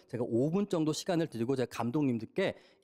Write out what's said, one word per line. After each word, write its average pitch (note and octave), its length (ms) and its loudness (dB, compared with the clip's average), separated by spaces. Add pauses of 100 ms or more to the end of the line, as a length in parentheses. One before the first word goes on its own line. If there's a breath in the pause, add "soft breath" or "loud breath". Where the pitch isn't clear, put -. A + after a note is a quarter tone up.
제가 A#2+ 180 -4
오 B2 240 2
분 G3+ 180 0
정도 D#3 240 2
시간을 E3 360 0
드리고 A#2 280 -2
제가 B2 180 -2
감독님들께 B2+ 800 0 (300 loud breath)